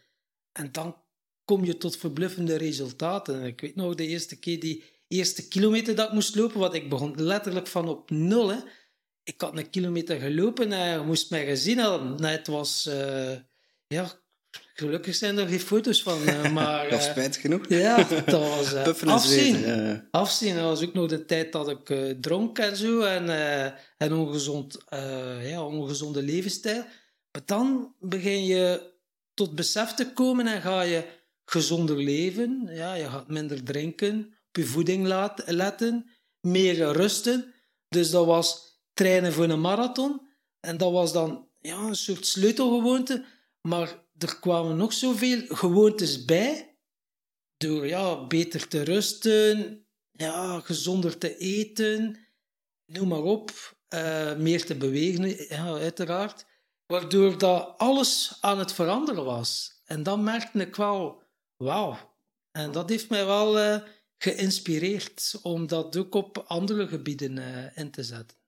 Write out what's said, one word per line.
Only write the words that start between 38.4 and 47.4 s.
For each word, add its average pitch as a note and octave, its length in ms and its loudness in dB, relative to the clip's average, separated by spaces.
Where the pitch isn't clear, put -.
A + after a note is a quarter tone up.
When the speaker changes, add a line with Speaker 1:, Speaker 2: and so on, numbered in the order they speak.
Speaker 1:
trainen F#3 400 4
voor D#3+ 160 4
een D#3 120 2
marathon. B3 600 0
En E3+ 160 -8
dat F3+ 160 2
was F3 200 2
dan, E3 360 0
ja, E3 180 -10
een G#3+ 180 -4
soort - 300 -4
sleutelgewoonte. A#3+ 1000 2
Maar E3+ 420 -4
er E3 220 -6
kwamen E3 360 0
nog G#3+ 160 2
zoveel B3 560 0
gewoontes F3+ 760 4
bij. G3+ 540 0